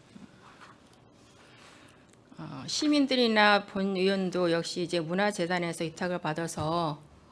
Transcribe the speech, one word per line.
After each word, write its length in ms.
어, 280
시민들이나 1000
본 300
의원도 560
역시 300
이제 180
문화재단에서 840
위탁을 360
받아서, 760